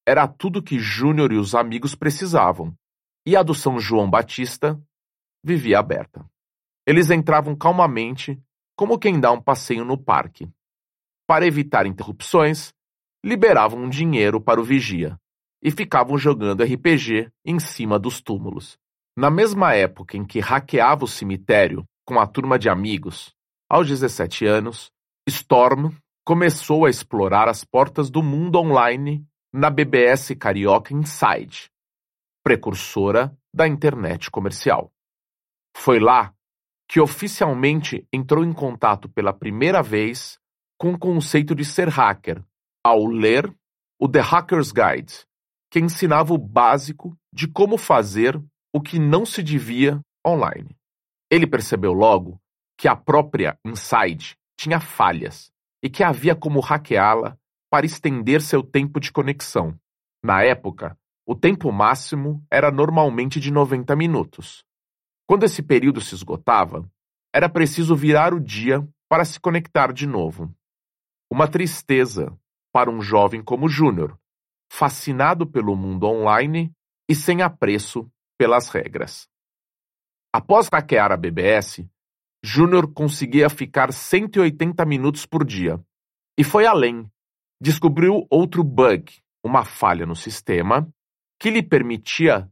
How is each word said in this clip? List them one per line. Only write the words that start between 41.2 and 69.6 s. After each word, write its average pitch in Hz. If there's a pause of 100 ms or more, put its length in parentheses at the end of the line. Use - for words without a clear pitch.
de 147
ser 175
hacker, 107 (400)
ao 113
ler 113 (440)
o 135
The 131
Hacker's 165
Guide, 95 (480)
que 170
ensinava 165
o 165
básico 135 (160)
de 143
como 202
fazer 117 (340)
o 147
que 160
não 160
se 208
devia 139 (240)
online. 151 (560)
Ele 165
percebeu 101
logo 92 (360)
que -
a 123
própria 147
Inside 107 (240)
tinha 160
falhas 90 (300)
e 135
que 202
havia 160
como 151
hackeá-la 113 (340)
para 147
estender 143
seu 147
tempo 143
de -
conexão. 127 (460)
Na 98
época, 101 (280)
o 120
tempo 165
máximo 135
era 143
normalmente 143
de 139
noventa 139
minutos. 151 (640)
Quando 202
esse 165
período 127
se -
esgotava, 85 (440)
era 170
preciso 165
virar 151
o 175
dia 127 (200)
para 160
se -
conectar 165